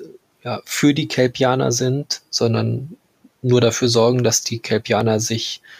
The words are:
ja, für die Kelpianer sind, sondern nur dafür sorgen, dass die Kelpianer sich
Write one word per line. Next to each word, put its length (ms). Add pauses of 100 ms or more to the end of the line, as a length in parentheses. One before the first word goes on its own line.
(440)
ja, 220
für 280
die 140
Kelpianer 640
sind, 580
sondern 680 (480)
nur 180
dafür 280
sorgen, 340
dass 200
die 160
Kelpianer 600
sich 420 (180)